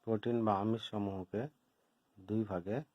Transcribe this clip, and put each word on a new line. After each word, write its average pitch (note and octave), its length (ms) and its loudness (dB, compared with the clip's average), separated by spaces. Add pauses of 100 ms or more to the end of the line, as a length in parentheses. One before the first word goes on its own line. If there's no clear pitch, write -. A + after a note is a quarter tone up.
প্রোটিন A2+ 300 2 (100)
বা G#2+ 60 6 (100)
আমিষ A2 280 2
সমূহকে G2+ 520 -2 (760)
দুই G#2 220 0 (100)
ভাগে F#2+ 260 -2 (180)